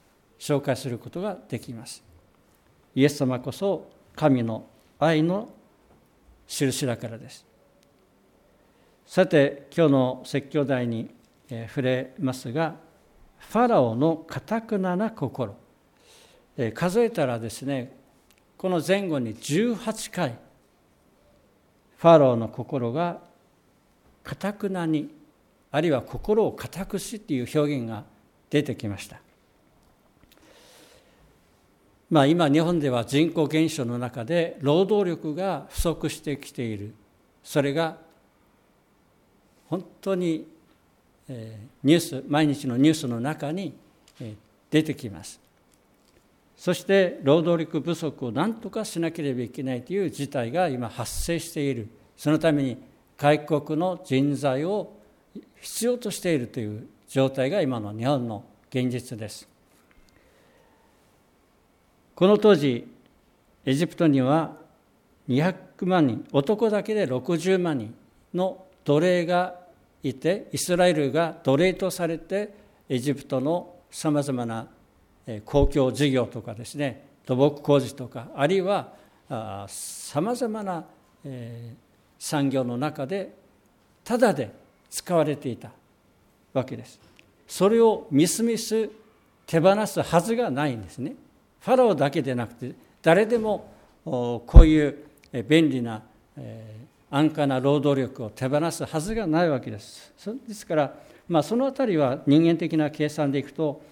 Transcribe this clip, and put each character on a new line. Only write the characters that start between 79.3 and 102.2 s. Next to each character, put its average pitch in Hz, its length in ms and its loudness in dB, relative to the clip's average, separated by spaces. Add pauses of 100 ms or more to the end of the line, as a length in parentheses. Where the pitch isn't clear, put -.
ー、 - 40 -16
さ - 480 -8
ま 226 140 -2
ざ 240 140 -4
ま 214 140 -8
な、 185 220 -6 (400)
え 117 500 -12
ー、 - 20 -20 (420)
産 143 300 -2
業 131 140 0
の 120 140 -4
中 143 300 -6
で 190 280 -8 (720)
タ 240 140 -2
ダ 220 140 4
で 135 180 -4 (400)
使 - 240 -6
わ 156 100 6
れ 147 100 -2
て 143 140 -10
い 113 80 -6
た 107 140 -18 (800)
わ 127 120 0
け 127 120 -12
で 117 80 -14
す。 - 160 -20 (480)
そ 185 200 2
れ 226 120 4
を 220 300 4
み 151 180 4
す 220 140 -2
み 233 140 0
す 220 320 -2 (580)
手 165 120 2
放 196 280 6
す 175 140 -4
は 165 200 2
ず 226 160 -2
が 233 140 0
な 143 180 -2
い 120 80 -4
ん 104 60 -10
で 87 80 -16
す - 80 -20
ね。 151 180 -8 (480)
フ 196 60 -2
ァ 262 60 4
ラ 254 100 6
オ 196 80 4
だ 139 160 0
け 165 100 -2
で 127 140 -2
な 120 120 -2
く - 80 -14
て、 127 200 -12 (280)
誰 175 220 6
で 226 140 0
も、 214 340 -4 (320)
お 120 320 -2
ー、 113 80 -8
こ - 160 12
う 165 60 12
い 156 200 6
う、 131 120 -4 (340)
え 127 80 -4
ー、 107 80 -8
便 156 220 6
利 131 100 -2
な、 113 220 -8 (340)
え 110 400 -16 (340)
ー、 139 60 -2
安 151 140 4
価 156 160 0
な 131 120 2
労 139 220 4
働 139 180 2
力 123 260 -4
を 107 60 -8
手 131 180 -4
放 151 220 0
す 151 140 -8
は 156 160 -4
ず 208 140 -6
が 220 120 -2
な 165 180 2
い 165 40 4
わ 139 120 0
け 117 100 -10
で 107 100 -10
す。 - 380 -20
そ-、 214 160 -10 (120)
で 226 60 -12
す - 140 -16
か 170 80 -4
ら、 147 200 2 (320)
ま 165 140 2
あ、 - 20 0
そ 220 140 -2
の 269 100 2
あ 269 60 -2
た 269 140 -2
り 185 100 0
は 139 300 0